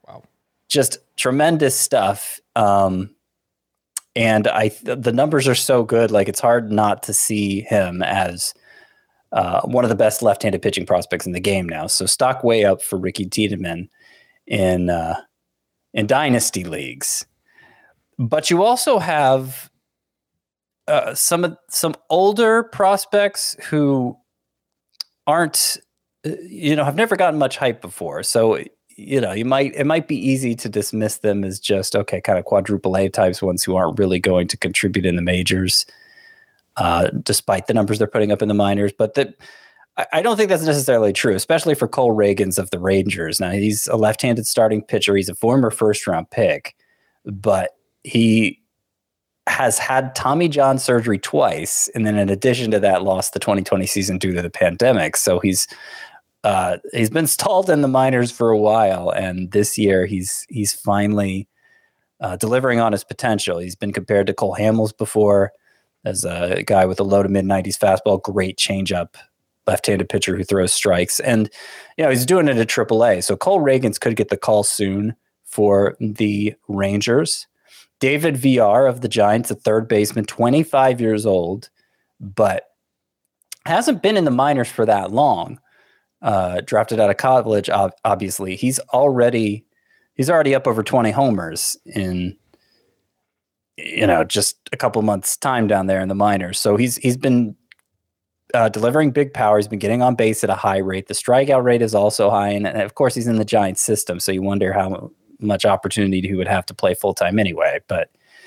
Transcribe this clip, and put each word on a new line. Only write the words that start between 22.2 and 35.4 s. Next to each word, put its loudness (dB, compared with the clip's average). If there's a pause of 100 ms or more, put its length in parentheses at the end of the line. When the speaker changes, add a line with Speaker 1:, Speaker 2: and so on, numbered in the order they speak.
Speaker 2:
prospects 0 (160)
who 0 (1120)
aren't, 0 (480)
uh, -6 (100)
you -2
know, 0
have -2
never 0
gotten 2
much 0
hype -2
before. -10
So, 2 (260)
you -4
know, -2
you -6
might, 0
it -2
might -2
be -4
easy 0
to -8
dismiss -4
them -2
as -6
just, -2
okay, -4
kind 0
of -4
quadruple 0
A 2
types, 0
ones -2
who -2
aren't 0
really 2
going 2
to -8
contribute -2
in 0
the -2
majors, 0 (880)